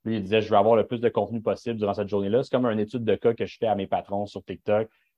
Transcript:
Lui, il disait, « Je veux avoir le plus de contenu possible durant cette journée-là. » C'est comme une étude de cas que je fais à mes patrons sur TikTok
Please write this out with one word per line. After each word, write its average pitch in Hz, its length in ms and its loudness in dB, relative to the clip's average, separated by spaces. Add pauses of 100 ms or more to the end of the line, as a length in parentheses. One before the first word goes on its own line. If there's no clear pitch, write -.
Lui, 113 120 -2
il 104 60 -4
disait, « 101 180 2
Je 104 80 -4
veux 107 80 4
avoir 107 180 6
le 107 100 4
plus 120 160 -6
de 117 80 4
contenu 107 320 -2
possible 110 380 -4
durant 101 160 0
cette 101 120 -4
journée-là. » 101 360 0
C'est - 80 -10
comme 127 160 2
une 110 120 0
étude 110 240 -4
de 107 120 2
cas 113 180 2
que 107 140 -4
je - 100 -16
fais 117 100 -2
à 104 80 2
mes 98 120 -4
patrons 101 400 -4
sur 101 180 -14
TikTok 104 420 -2 (300)